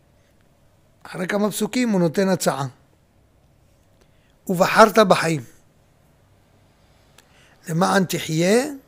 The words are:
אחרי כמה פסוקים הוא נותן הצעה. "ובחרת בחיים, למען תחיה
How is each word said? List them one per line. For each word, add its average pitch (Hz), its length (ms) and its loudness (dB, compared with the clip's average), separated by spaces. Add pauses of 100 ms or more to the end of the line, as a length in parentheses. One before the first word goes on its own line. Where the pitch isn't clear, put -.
(1040)
אחרי 175 240 -12
כמה 202 240 -2
פסוקים 226 400 -2
הוא 190 100 2
נותן 185 280 0
הצעה. 147 380 -2 (1800)
"ובחרת 190 500 4
בחיים, 165 460 2 (2250)
למען 190 360 0
תחיה 170 600 -2 (240)